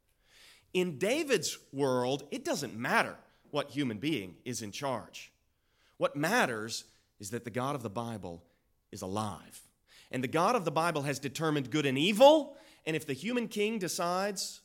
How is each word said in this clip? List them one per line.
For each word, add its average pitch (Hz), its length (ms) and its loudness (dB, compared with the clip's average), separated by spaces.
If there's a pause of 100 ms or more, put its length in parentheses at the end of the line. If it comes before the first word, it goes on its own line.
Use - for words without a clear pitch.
(720)
In 180 260 0
David's 240 580 0 (140)
world, 131 580 0
it - 140 -8
doesn't 143 340 -4
matter 139 400 0 (320)
what 143 220 -4
human 120 260 -2
being 101 380 -4 (100)
is 120 160 -6
in 104 100 -10
charge. 123 600 -6 (680)
What - 180 0
matters 143 680 0 (360)
is 101 120 -12
that 117 140 -6
the 113 40 -8
God 127 260 -2
of 123 60 -8
the 113 80 -6
Bible 98 540 -8 (480)
is 95 100 -12
alive. 98 600 -6 (500)
And 127 120 -2
the 131 40 0
God 175 280 4
of 190 100 -2
the 160 60 0
Bible 160 320 0
has 139 140 -2
determined 143 540 -2
good 151 140 2
and 131 120 2
evil, 254 600 8 (280)
and 160 100 -2
if 156 120 -6
the 143 60 -4
human 226 340 -2
king 208 320 -2
decides, 185 840 -2